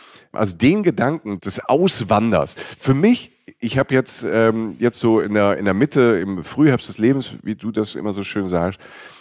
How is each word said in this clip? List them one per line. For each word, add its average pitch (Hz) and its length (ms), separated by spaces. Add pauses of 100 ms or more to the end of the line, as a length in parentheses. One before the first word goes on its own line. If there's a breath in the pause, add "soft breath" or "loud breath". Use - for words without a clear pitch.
(320 loud breath)
Also 95 240
den 170 260
Gedanken 113 560
des - 220
Auswanders. 110 920
Für - 400
mich, 214 360 (300)
ich 120 180
hab 139 140
jetzt, 131 320
ähm, 113 560
jetzt 117 180
so 113 220
in 104 140
der, 101 240
in 98 60
der 95 100
Mitte, 120 460
im 95 220
Frühherbst 135 460
des - 100
Lebens, 127 460
wie 107 100
du 107 160
das 107 240
immer 101 180
so 98 120
schön 95 240
sagst, 90 320 (400 loud breath)